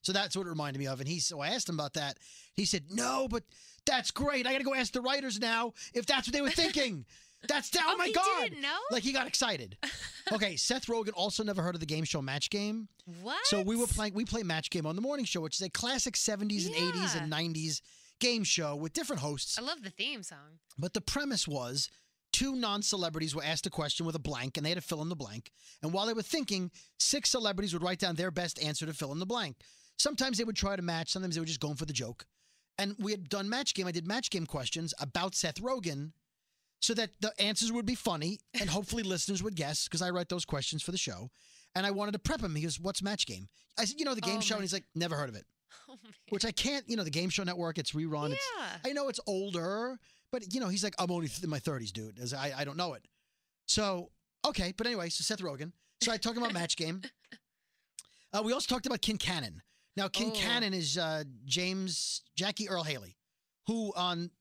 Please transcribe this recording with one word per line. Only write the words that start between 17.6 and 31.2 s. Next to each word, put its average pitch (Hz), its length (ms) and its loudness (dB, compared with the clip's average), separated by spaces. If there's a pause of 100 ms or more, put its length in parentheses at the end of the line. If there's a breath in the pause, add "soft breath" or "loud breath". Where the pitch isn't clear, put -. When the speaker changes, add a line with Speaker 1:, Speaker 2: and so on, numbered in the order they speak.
Speaker 1:
game 240 240 4
show 156 320 2
with 156 180 -4
different 269 300 -2
hosts. 147 340 -2
Speaker 2:
I 220 60 -2
love 285 220 -4
the 196 60 -6
theme 240 340 -6
song. 151 340 -16 (180)
Speaker 1:
But 165 180 -4
the 208 60 0
premise 277 460 0
was 135 440 0 (420 soft breath)
two 269 240 4
non-celebrities 180 800 0
were 151 80 -2
asked 156 220 0
a 175 40 -2
question 160 340 0
with 165 120 -2
a - 20 -2
blank, 131 380 -4
and 147 100 0
they 160 40 2
had 180 80 0
to 165 40 -6
fill 151 200 -4
in 160 80 -2
the 180 40 -2
blank. 120 380 -8 (280 loud breath)
And 156 120 -2
while 196 140 2
they 226 80 2
were 220 80 0
thinking, 196 500 0 (260 loud breath)
six - 320 4
celebrities 202 420 2
would 170 120 0
write 180 160 2
down 175 160 2
their 180 160 0
best 175 280 -2
answer 151 260 -2
to 160 80 -4
fill 139 180 -4
in 156 80 -2
the 190 60 -4
blank. 202 320 -2 (380 loud breath)
Sometimes 262 420 4
they 233 60 2
would 220 120 -2
try 196 180 2
to 185 80 -2
match. 165 300 0
Sometimes 185 240 0